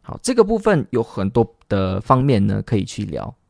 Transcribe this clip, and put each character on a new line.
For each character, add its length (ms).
好， 220
这 120
个 80
部 160
分 300
有 140
很 260
多 180
的 320
方 240
面 220
呢， 180
可 140
以 60
去 200
聊。 300